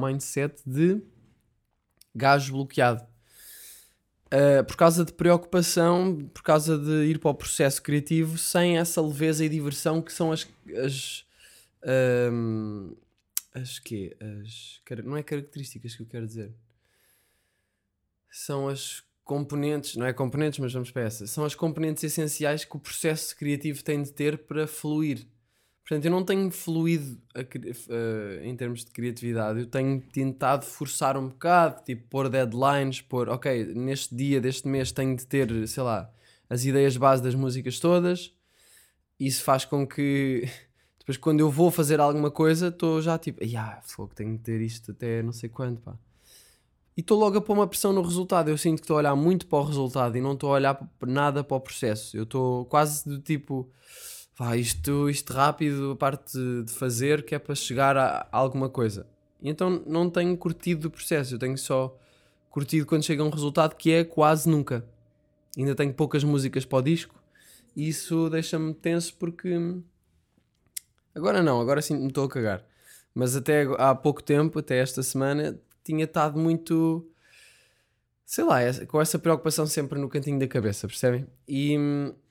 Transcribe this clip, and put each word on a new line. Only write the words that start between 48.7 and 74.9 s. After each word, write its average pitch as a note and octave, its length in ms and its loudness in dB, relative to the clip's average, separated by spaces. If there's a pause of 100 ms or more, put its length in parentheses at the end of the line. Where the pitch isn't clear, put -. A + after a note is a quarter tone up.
que - 60 -16
estou D#3 120 0
a D3+ 40 4
olhar D3 160 2
muito F3 300 4
para D3 120 2
o C#3+ 40 4
resultado C3 540 -2
e B2 40 -2
não C#3 120 -2
estou C#3 180 -2
a C#3 40 4
olhar C3+ 200 4
p-, - 320 -12
nada C#3 380 2
para C3+ 120 -2
o C3 40 -4
processo. - 560 -4
Eu A2 80 -4
estou B2+ 420 -2
quase D3+ 420 0
do C#3+ 120 -8
tipo, C#3 500 -4 (680)
"Vá, A#2+ 180 -2
isto, C#3+ 540 0
isto C#3 220 -6
rápido, C#3 600 0
a B2+ 40 -6
parte C#3 420 -4 (260)
de A2+ 80 -10
fazer, C#3 520 0
que D3+ 100 -6
é D3 40 -2
para C#3+ 160 -6
chegar C3+ 420 2
a, C3 360 2
a A2 60 -4
alguma C3 300 0
coisa." A2 380 -2 (360)
E C#3 80 -4
então F#3 360 0
não E3+ 240 2
tenho F3 260 0
curtido E3+ 460 -2
do D#3+ 80 -4
processo. C#3 440 -2
Eu A#2 40 -6
tenho B2+ 200 -2
só C3 380 -2 (540)
curtido D3 360 0
quando D#3 180 2
chega D3+ 180 0
um D3+ 80 0
resultado D#3 460 2
que D#3+ 160 4
é E3 120 6
quase D#3 440 4
nunca. C#3 360 2 (720)
Ainda C3+ 180 0
tenho C#3+ 180 0
poucas C#3+ 320 0
músicas C3+ 400 0
para C3 140 0
o B2+ 40 6
disco E3 320 0 (640)
e D3+ 120 -4
isso D#3+ 420 0
deixa-me D#3+ 440 -2
tenso E3+ 420 -2
porque F3 640 -4 (1300)
agora F#3+ 280 2
não, C3+ 180 6
agora C#3 220 2
sim D3+ 140 -2
me C3+ 120 -2
estou C3+ 160 0
a C#3 40 0
cagar. A2 360 -2 (500)
Mas B2+ 220 0
até D3 260 4
ag-, C3 160 0
há C3 160 6
pouco C#3+ 280 0
tempo, D#3 360 2
até C3 200 0
esta C3 240 0